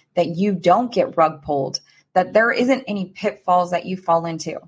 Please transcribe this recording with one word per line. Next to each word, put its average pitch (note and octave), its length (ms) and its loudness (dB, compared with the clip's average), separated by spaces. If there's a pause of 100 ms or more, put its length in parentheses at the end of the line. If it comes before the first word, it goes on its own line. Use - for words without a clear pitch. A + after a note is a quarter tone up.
(140)
that F3 140 2
you F#3 240 0
don't F#3+ 400 2
get - 240 -2
rug D#3 260 2
pulled, C#3+ 380 -4 (320)
that F3+ 220 0
there A3+ 160 4
isn't B3 360 0
any G3 200 -4
pitfalls F3+ 640 -2
that F3 160 -4
you F#3 100 -6
fall E3 300 0
into." D#3+ 420 -8